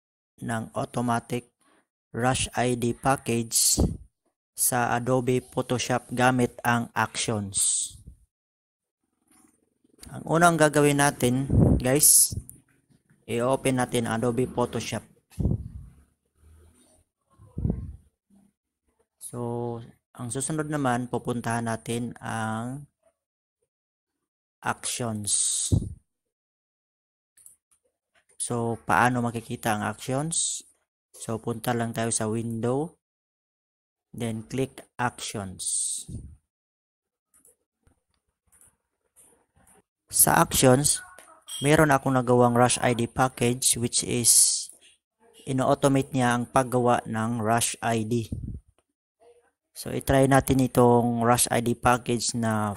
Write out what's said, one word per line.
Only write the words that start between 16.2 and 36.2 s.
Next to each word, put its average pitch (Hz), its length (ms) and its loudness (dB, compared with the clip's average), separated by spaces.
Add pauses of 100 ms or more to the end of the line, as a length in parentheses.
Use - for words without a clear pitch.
So, 120 640 -8 (340)
ang 120 160 -10
susunod 151 400 -4
naman, 135 400 -2
pupuntahan 117 560 -4
natin 117 560 -6
ang 113 640 -6 (1800)
Actions. - 1040 -4 (2750)
So, 117 480 -4
paano 120 320 2
makikita 117 560 -4
ang 104 80 -4
Actions? 131 800 -4 (480)
So, - 240 -10
punta 117 400 -4
lang 117 160 -4
tayo 113 240 -4
sa 110 160 -4
Window, 117 640 -4 (1200)
then 113 320 -8
click 131 480 -6
Actions. - 1120 -6 (4000)